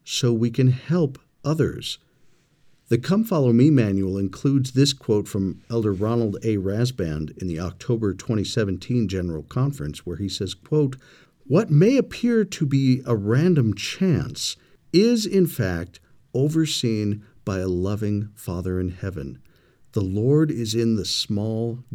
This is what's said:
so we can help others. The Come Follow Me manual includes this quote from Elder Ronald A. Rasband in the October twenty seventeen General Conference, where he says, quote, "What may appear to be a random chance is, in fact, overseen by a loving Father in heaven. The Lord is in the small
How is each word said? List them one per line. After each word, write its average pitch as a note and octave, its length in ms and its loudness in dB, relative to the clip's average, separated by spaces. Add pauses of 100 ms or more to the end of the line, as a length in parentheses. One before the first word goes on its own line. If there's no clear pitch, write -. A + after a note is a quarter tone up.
so - 300 0
we A#2 160 0
can C3 220 4
help C#3+ 480 -2 (240)
others. C#3+ 560 -2 (920)
The A#2+ 80 4
Come G3 260 0
Follow C#3+ 300 2
Me B2+ 160 6
manual G2 480 2
includes C3 540 0
this C#3 200 4
quote G#2 360 -2
from F#2+ 420 -4
Elder G#2+ 240 0
Ronald A2 480 0
A. A2 160 0
Rasband F#2+ 800 -2
in F#2+ 100 -6
the D#2+ 120 -4
October G#2 540 -4
twenty G#2 300 -4
seventeen G#2 640 -2
General F2+ 360 -4
Conference, D2+ 640 -4
where F2 120 -8
he G2+ 100 -4
says, F#2+ 280 -6
quote, C#3+ 420 0 (480)
"What - 240 2
may F3+ 280 6
appear A#3 460 0
to - 220 -4
be C3 400 2
a A#2+ 100 0
random A#2 600 2
chance - 800 -2 (340)
is, G#3+ 360 4
in F#3+ 180 4
fact, F2 540 -4 (340)
overseen B2 920 0 (220)
by F#2+ 140 -2
a F#2 80 -2
loving G#2 640 -2
Father F#2 460 -6
in F#2 100 -2
heaven. D#2+ 500 -10 (540)
The G#2+ 100 -2
Lord C3 480 2
is A2 240 -4
in A#2 200 2
the F#2+ 100 -2
small A2 880 -4